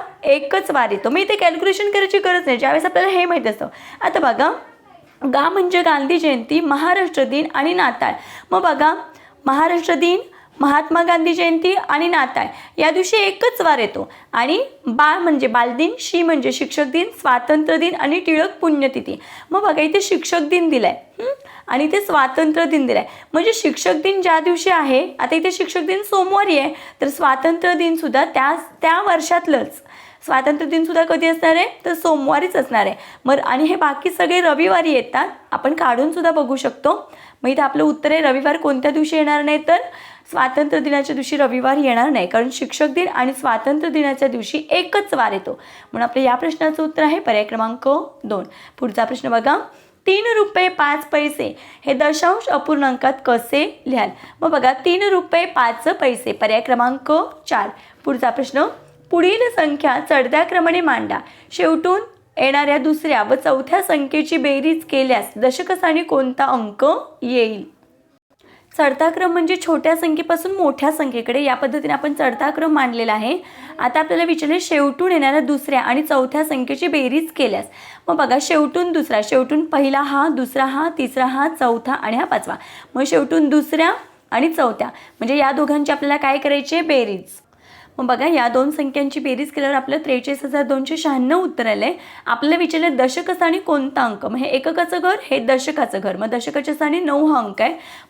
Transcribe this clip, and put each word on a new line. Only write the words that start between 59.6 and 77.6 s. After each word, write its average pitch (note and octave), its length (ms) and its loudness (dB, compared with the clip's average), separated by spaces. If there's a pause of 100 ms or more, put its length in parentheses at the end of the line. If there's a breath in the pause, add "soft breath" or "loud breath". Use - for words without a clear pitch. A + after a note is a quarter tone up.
चढत्या C#4 340 4
क्रमाने F4 360 2
मांडा. B3 380 0 (340 loud breath)
शेवटून F4 480 2 (360)
येणाऱ्या C#4+ 420 2
दुसऱ्या D4+ 440 0
व A3 120 0
चौथ्या C4+ 480 0
संख्येची D4+ 540 0
बेरीज D4+ 480 0
केल्यास B3+ 520 0
दशक C4 360 0
स्थानी F4 300 0
कोणता C4+ 420 0
अंक A3+ 400 -2 (380)
येईल? A#3 420 0 (1120 soft breath)
चढता D4 320 2
क्रम E4+ 220 -2
म्हणजे F4 240 0 (100)
छोट्या D#4+ 300 2
संख्येपासून E4 560 -2
मोठ्या D4+ 400 0
संख्येकडे, C4 500 -2
या C4+ 120 2
पद्धतीने C#4+ 380 -2
आपण C#4+ 200 -2
चढता C#4 380 -2
क्रम D#4 220 0
मांडलेला A#3 400 0
आहे. A3+ 260 -2 (400 loud breath)
आता B3 220 0
आपल्याला E4 240 0
विचारले D#4+ 360 0
शेवटून E4 520 0
येणाऱ्या D4 280 2
दुसऱ्या C#4 400 0
आणि C4 220 0
चौथ्या D4 420 0
संख्येची C#4 420 -4
बेरीज D4 460 0
केल्यास. - 320 -2 (440 loud breath)